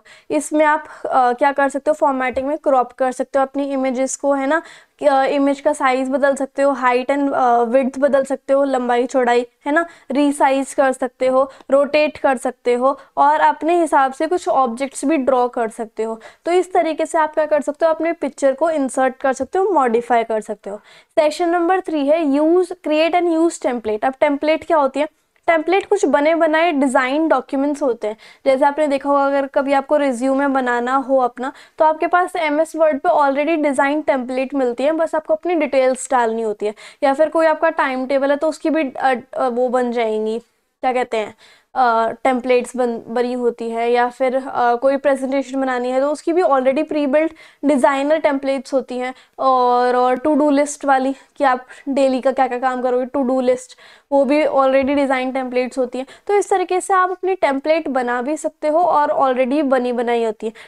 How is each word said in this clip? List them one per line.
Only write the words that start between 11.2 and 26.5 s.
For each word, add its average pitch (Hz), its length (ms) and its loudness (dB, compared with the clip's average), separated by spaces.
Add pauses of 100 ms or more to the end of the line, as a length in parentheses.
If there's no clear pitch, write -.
हो, 262 240 2 (200)
रोटेट 285 460 2
कर 269 200 0
सकते 240 360 -4
हो, 247 260 0 (180)
और 294 220 4
अपने 311 420 2
हिसाब 277 320 2
से 320 140 -4
कुछ 339 200 -2
ऑब्जेक्ट्स 262 580 -2
भी 320 120 2
ड्रॉ 254 300 2
कर 240 220 -4
सकते 220 340 -8
हो। 226 160 -8 (260)
तो 330 60 -2
इस 359 220 0
तरीके 320 320 0
से 330 120 -4
आप 311 160 0
क्या 311 120 0
कर 302 160 0
सकते 294 240 -2
हो, 320 60 4
अपने 320 220 -2
पिक्चर 277 400 -2
को 311 160 -2
इंसर्ट 262 480 -2
कर 269 160 -2
सकते 269 260 -4
हो, 392 60 0
मॉडिफाई 240 580 0
कर 220 180 -4
सकते 208 280 -12
हो। 202 80 -10 (420)
सेशन 311 300 2
नंबर 349 300 2
थ्री 311 280 -2
है 320 160 2
use, 311 440 2
create 330 540 0
and 339 160 0
use 330 240 0
template। 226 440 -4
अब 269 140 0
टेम्पलेट 302 460 0
क्या 330 120 0
होती 269 220 0
है, 302 80 -2 (400)
टेम्पलेट 339 380 0
कुछ 403 200 0
बने 294 300 2
बनाए 320 360 2